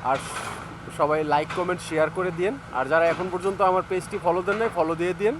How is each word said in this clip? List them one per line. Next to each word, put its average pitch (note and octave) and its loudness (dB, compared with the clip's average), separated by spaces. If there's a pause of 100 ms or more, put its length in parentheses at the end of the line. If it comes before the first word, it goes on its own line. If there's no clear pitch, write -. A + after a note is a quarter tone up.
আর C3 2 (800)
সবাই D#3 2
লাইক, D3+ 2
কমেন্ট, F3+ 0
শেয়ার D#3 2
করে F#3 -2
দিয়েন। F3+ -2 (140)
আর C3 0
যারা D#3+ 6
এখন E3 2
পর্যন্ত F#3 -2
আমার F#3 4
পেজটি F#3+ -4
ফলো F3 2
দেন G3 0
নাই, A3+ 0
ফলো E3 0
দিয়ে F3 0
দিয়েন। G#3 2